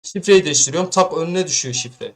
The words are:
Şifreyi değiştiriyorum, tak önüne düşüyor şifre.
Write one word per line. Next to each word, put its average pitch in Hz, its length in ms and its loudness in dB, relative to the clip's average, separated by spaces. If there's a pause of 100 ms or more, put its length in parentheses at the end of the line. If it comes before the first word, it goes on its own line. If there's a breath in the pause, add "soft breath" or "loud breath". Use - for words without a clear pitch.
Şifreyi 190 420 2
değiştiriyorum, 151 460 0
tak 180 220 2
önüne 175 340 -2
düşüyor - 280 -4
şifre. 123 420 -10